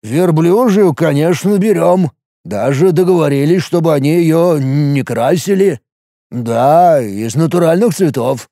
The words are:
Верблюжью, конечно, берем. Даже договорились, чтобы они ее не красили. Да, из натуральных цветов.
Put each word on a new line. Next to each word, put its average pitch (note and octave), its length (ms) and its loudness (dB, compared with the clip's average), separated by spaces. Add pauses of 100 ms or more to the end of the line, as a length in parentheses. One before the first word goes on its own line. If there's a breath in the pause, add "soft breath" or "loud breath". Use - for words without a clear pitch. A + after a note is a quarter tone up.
Верблюжью, F3 920 0
конечно, E3 640 0
берем. F3 540 0 (320)
Даже C3+ 480 0
договорились, D#3+ 680 0
чтобы E3 320 0
они C#3+ 160 0
ее E3 480 2
не C#3 440 -2
красили. E3 800 -2 (500)
Да, C3+ 720 2
из G#2+ 340 -6
натуральных E3 600 0
цветов. C3 580 -4